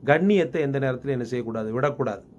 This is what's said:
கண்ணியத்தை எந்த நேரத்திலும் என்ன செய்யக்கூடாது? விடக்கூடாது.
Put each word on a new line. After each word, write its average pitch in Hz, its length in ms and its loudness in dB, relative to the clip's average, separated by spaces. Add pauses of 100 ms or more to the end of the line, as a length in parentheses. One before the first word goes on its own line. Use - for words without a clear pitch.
கண்ணியத்தை 165 540 4
எந்த 139 200 0
நேரத்திலும் 131 360 -2
என்ன 120 80 -4
செய்யக்கூடாது? 110 500 -4
விடக்கூடாது. 127 500 -2 (140)